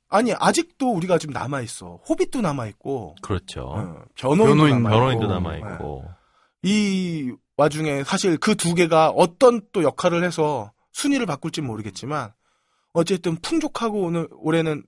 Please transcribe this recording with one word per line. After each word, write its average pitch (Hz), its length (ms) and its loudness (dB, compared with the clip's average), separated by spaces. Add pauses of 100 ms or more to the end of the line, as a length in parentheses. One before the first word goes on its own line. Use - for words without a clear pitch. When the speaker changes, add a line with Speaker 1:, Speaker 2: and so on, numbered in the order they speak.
Speaker 1:
아니, 220 300 2
아직도 254 520 2
우리가 175 280 0
지금 151 140 -8
남아있어. 110 680 -8 (100)
호빗도 302 320 0
남아있고. 127 800 -4
Speaker 2:
그렇죠. - 420 -6
Speaker 1:
어, 80 320 -8 (200)
변호인도 156 300 2 (100)
Speaker 3:
변호인, 151 180 6 (100)
Speaker 1:
남아있고. 107 160 4
Speaker 2:
변호인도 113 280 2
남아있고. 80 800 -6
Speaker 1:
네. 87 60 -16 (520)
이 185 680 0 (260)
와중에 147 460 0
사실 180 340 0
그 214 180 2
두 170 180 0
개가 160 360 4
어떤 196 520 4 (100)
또 185 120 0
역할을 170 400 0
해서 151 480 -2 (220)
순위를 269 340 0
바꿀진 160 360 -6
모르겠지만, 113 680 -8 (640)
어쨌든 175 420 0
풍족하고 233 680 -4
오늘, 170 300 -2
올해는 160 560 -2